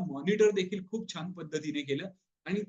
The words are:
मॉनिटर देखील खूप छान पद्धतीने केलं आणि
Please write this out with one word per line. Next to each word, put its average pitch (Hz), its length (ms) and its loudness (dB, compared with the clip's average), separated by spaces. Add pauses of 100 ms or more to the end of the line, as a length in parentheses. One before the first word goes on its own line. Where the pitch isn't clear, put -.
मॉनिटर 190 440 4
देखील 190 400 0
खूप - 240 -4
छान 175 180 -6
पद्धतीने 151 500 -4
केलं 143 260 -2 (380)
आणि 190 220 0